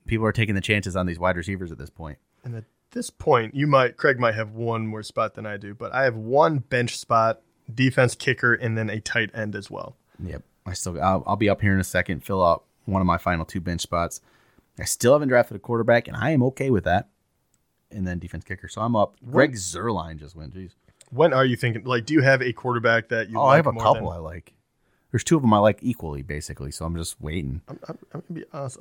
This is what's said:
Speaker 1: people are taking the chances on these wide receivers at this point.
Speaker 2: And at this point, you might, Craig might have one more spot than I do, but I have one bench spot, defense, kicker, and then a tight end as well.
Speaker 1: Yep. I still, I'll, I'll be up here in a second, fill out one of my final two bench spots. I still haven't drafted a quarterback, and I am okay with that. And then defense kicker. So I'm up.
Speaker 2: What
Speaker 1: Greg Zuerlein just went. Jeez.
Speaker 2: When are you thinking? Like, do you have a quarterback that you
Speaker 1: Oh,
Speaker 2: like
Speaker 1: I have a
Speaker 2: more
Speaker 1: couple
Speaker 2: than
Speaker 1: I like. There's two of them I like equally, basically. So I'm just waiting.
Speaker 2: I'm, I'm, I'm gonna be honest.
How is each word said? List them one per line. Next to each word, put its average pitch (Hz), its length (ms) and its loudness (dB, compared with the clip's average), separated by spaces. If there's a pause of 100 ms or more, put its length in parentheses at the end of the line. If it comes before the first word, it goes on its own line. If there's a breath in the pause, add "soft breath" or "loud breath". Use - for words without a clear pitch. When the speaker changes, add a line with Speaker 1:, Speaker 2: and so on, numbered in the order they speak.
Speaker 1:
people 110 200 0
are 104 60 2
taking 107 220 2
the 98 60 0
chances 101 360 0
on 92 100 0
these 85 120 -4
wide 90 180 2
receivers 90 340 -6
at 73 80 -14
this 69 120 -14
point. 78 280 -14 (240)
Speaker 2:
And 120 140 -12
at 110 80 -12 (280)
this 240 180 -8
point, 117 440 0
you 143 120 0
might, 131 300 4
Craig 139 220 2
might 117 160 2
have 107 180 -6
one 113 340 -4
more 107 180 -6
spot 110 300 -4
than 110 120 -12
I 104 100 -8
do, 101 180 -12
but 110 200 -12
I 131 100 2
have 120 120 0
one 139 420 4
bench 120 400 -2
spot, 113 440 2 (300)
defense, 127 440 4
kicker, 120 380 2
and 113 220 -2
then 110 140 -2
a 107 100 -4
tight 110 340 -2
end 107 200 -6
as 101 160 -10
well. 92 260 -12 (280)
Speaker 1:
Yep. 76 180 -10 (220)
I 92 80 -8
still, 85 280 -6
I'll, 92 260 2
I'll 98 100 0
be 104 120 2
up 98 120 2
here 101 140 4
in 95 60 2
a 87 40 0
second, 90 400 -2
fill 95 200 -2
out 85 200 4 (220)
one 95 160 0
of 92 40 2
my 85 120 2
final 85 260 -2
two - 160 -8
bench 85 220 -6
spots. 85 380 -4 (580 soft breath)
I - 60 -10
still - 280 2
haven't 147 160 2
drafted 120 280 2
a 98 40 -12
quarterback, 117 480 2
and - 80 -10
I 117 140 -2
am 143 140 4
okay 135 260 -2
with 98 140 2
that. 87 240 0 (840)
And 98 160 -8
then 90 120 -6
defense 87 260 -12
kicker. 92 240 -14
So - 140 -10
I'm 117 140 -2
up. 101 240 2
Speaker 2:
What 120 120 -18
Speaker 1:
Greg 147 220 4
Zuerlein 90 640 -6
just 76 180 -20
went. 76 180 -16
Jeez. 92 180 -16 (380)
Speaker 2:
When 147 220 4
are 131 140 4
you 123 100 2
thinking? 113 280 -2
Like, 123 200 -2
do 151 100 -6
you 160 60 6
have 131 220 6
a 123 100 -2
quarterback 117 560 0
that 113 220 -2
you 113 80 -4
Speaker 1:
Oh, 135 60 2
Speaker 2:
like 131 100 8
Speaker 1:
I - 20 10
have 160 120 4
a 127 40 2
Speaker 2:
more 113 100 -6
Speaker 1:
couple 107 280 4
Speaker 2:
than 85 80 -10
Speaker 1:
I - 20 -12
like. 82 320 -14 (600)
There's 113 120 -2
two 170 120 2
of 143 60 2
them 110 120 6
I 104 40 6
like 104 240 4
equally, 78 400 -6
basically. 71 500 -10
So - 120 -10
I'm 82 120 -4
just 82 240 -8
waiting. 76 480 -6
Speaker 2:
I'm, - 100 -16 (100)
I'm, - 100 -14 (140)
I'm 160 160 -12
gonna 165 120 -10
be - 120 -12
honest. 139 280 -10